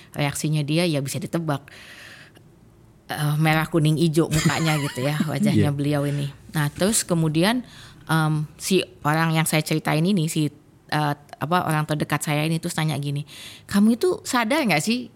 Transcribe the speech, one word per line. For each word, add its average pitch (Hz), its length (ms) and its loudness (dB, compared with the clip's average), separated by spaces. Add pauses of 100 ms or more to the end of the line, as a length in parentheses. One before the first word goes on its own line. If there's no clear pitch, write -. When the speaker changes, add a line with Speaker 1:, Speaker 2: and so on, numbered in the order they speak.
(120)
Speaker 1:
Reaksinya 151 500 -2
dia 151 220 0
ya 156 160 0
bisa 135 180 -6
ditebak. 160 520 -4 (1400)
Eh, 147 320 -2
merah, 156 280 4
kuning, 156 340 2
ijo 165 280 4
mukanya 156 540 2
gitu 139 200 -4
ya, 147 220 0
Speaker 2:
<laughs> 156 60 -4
Speaker 1:
wajahnya 147 400 2
Speaker 2:
Iya. - 20 0
Speaker 1:
beliau 143 320 0
ini. 143 300 -4 (180)
Nah, 151 160 -2
terus 185 360 0
kemudian, 165 580 0 (440)
em, 156 280 0 (220)
si - 260 0 (200)
orang 160 320 0
yang 160 120 2
saya 156 160 2
ceritain 156 400 0
ini, 180 240 2
si, 156 240 0 (380)
eh, 151 280 0
apa, - 480 -4
orang 151 220 0
terdekat 151 380 -2
saya 147 200 -2
ini 160 140 0
terus 170 160 -6
tanya 156 220 -2
gini, 143 260 -4 (440)
"Kamu 214 280 4
itu 359 160 0 (140)
sadar 247 380 0
nggak 180 180 2
sih 233 360 -2